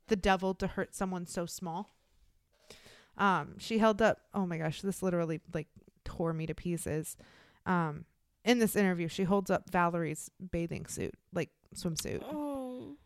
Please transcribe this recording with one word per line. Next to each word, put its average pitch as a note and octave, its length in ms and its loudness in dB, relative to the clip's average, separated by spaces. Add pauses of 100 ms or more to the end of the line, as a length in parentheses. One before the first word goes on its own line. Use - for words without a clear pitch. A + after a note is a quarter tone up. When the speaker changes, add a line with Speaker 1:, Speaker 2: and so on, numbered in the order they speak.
Speaker 1:
the A3 80 2
devil F#3+ 380 4
to F#3+ 140 -4
hurt - 260 -6
someone F#3 320 -4
so E3+ 180 -4
small. E3+ 500 -8 (1200)
Um, F3+ 420 2
she A3+ 200 0
held A3 240 6
up, G#3+ 200 4 (100)
oh G3 140 0
my E3+ 120 -2
gosh, D#3 220 -2
this G3 220 -4
literally, E3+ 380 0 (120)
like, D#3+ 160 -6 (360)
tore E3 280 -2
me D#3+ 140 -4
to D#3+ 80 -4
pieces. D#3+ 640 -4 (500)
Um, E3 400 0 (380)
in A#3+ 140 6
this A3+ 160 4
interview, F#3 340 2
she - 160 -2
holds F#3+ 260 2
up - 200 0
Valerie's E3+ 600 0 (200)
bathing E3+ 360 -4
suit, - 280 -6 (180)
like, - 180 4 (240)
swimsuit. - 500 -2
Speaker 2:
Oh. C4+ 800 -6